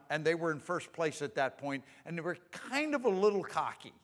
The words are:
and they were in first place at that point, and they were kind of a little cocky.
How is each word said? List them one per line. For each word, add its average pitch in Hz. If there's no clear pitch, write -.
and 151
they 165
were 165
in 147
first -
place 156
at 143
that 135
point, 139
and 165
they 170
were 165
kind 285
of 254
a 240
little 196
cocky. 135